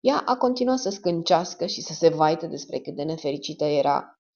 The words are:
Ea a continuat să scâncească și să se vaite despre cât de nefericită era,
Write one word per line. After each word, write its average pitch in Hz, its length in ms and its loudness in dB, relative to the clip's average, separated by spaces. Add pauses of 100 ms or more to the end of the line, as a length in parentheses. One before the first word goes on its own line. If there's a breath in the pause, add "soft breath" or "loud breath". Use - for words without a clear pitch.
Ea 277 260 2
a 254 100 2
continuat 254 420 0
să 196 120 -2
scâncească 175 760 0
și - 140 -8
să - 120 -12
se 165 160 4
vaite 156 380 2
despre 143 320 -8
cât - 160 -10
de 143 80 -6
nefericită 151 640 -4
era, 147 540 0 (180)